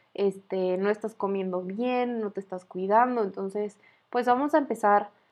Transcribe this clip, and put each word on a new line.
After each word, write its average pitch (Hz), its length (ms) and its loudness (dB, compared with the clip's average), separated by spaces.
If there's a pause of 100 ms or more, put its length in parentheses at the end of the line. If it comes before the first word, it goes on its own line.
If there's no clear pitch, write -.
(140)
este, 190 640 -2
no 196 120 0
estás 214 260 -4
comiendo 190 460 -2
bien, 240 600 -2
no 208 100 -4
te 202 80 -8
estás 185 260 -12
cuidando, 220 580 2
entonces, 196 540 -6 (320)
pues 247 180 0
vamos 269 260 2
a 311 60 6
empezar, 220 500 2 (220)